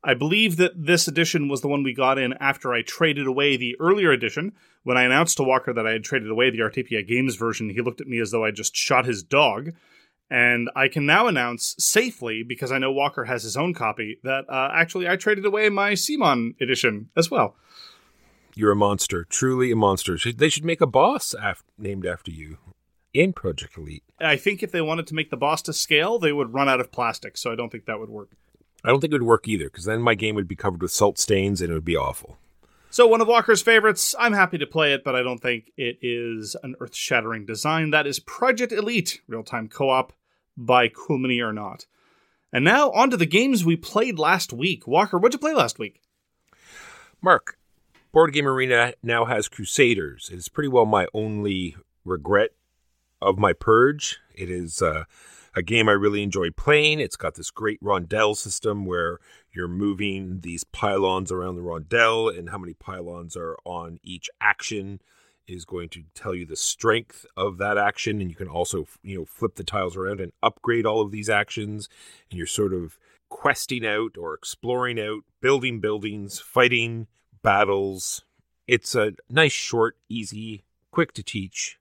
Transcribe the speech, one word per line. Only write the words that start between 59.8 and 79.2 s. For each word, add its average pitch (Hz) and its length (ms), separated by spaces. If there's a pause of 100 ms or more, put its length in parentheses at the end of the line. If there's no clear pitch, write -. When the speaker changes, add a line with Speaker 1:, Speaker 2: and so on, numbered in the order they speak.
Speaker 2:
these 85 240
pylons 95 640
around 90 240
the 87 60
rondelle, 107 760
and 87 120
how 104 80
many 90 160
pylons 87 640
are 82 260
on 85 400
each 90 260 (120)
action 101 600 (460)
is 90 160
going 87 260
to 82 140 (100)
tell 95 220
you 90 100
the 80 120
strength - 680 (120)
of 95 220
that 101 180
action. 104 420
And 92 100
you 80 60
can 92 140
also, 85 360 (160)
you 98 160
know, 80 80
flip - 300
the 98 80
tiles 92 320
around 95 240
and 87 140 (100)
upgrade 117 420
all 110 160
of 101 100
these 107 180
actions. 104 580 (420)
And 90 80
you're 85 100
sort 101 260
of 85 240 (320)
questing 131 560
out 107 320
or 82 160
exploring 123 640
out, 107 220 (180)
building 127 400
buildings, 104 600
fighting 117 680 (360)
battles. 98 840 (420)
It's - 280
a 107 180 (160)